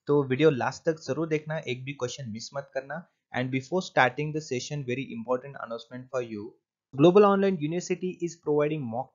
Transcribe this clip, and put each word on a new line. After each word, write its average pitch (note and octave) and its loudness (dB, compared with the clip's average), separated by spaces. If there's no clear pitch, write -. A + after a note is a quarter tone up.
तो C#3+ 4
वीडियो C3 4
लास्ट B2 -2
तक E3 2
जरूर D3+ -2
देखना, D3+ -4
एक B2+ -6
भी C#3 -8
क्वेश्चन B2+ -8
मिस A2 -10
मत C#3 -10
करना। C#3 -10
And B2+ -2
before C3+ -2
starting D3 2
the D3+ -4
session, D3 -6
very B2 -4
important B2+ -4
announcement B2 -12
for B2+ -4
you. A2 -10
Global F3 8
Online G3 4
University F3 -4
is E3+ -4
providing D3+ 0
mock A#2+ -6